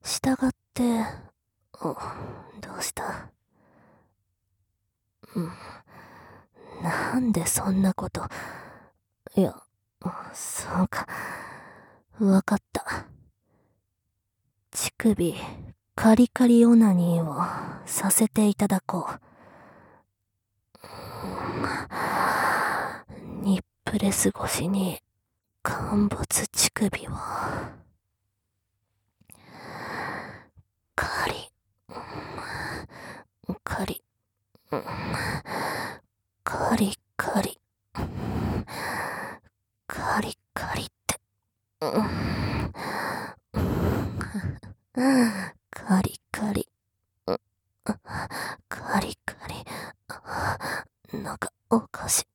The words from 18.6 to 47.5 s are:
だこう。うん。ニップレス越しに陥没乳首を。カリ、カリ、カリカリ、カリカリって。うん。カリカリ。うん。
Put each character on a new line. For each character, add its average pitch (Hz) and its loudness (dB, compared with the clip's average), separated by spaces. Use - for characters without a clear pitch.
だ 190 4
こ - -4
う。 - -8
う - -
ん。 - -4
ニ 196 4
ッ - -14
プ 214 0
レ 196 4
ス 196 4
越 - -4
し - 0
に 190 0
陥 - 2
没 - -2
乳 - 2
首 - -2
を。 - -6
カ - -2
リ、 - -8
カ - -4
リ、 - -8
カ - 0
リ 202 2
カ - 0
リ、 - -6
カ - 0
リ - -4
カ - -6
リ - -2
っ - -8
て。 - -4
う 156 2
ん。 214 4
カ 190 6
リ - -4
カ 214 -2
リ。 - 0
う 92 0
ん。 - -4